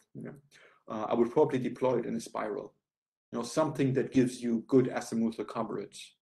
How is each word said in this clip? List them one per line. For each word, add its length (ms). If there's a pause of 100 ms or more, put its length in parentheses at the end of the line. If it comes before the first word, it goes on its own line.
(140)
you 100
know, 100 (540)
uh, 220
I 40
would 180
probably 280
deploy 400
it 60
in 100
a 60
spiral, 520 (580)
you 80
know, 40
something 500
that 180
gives 300
you 260
good 200
azimuthal 600
coverage. 760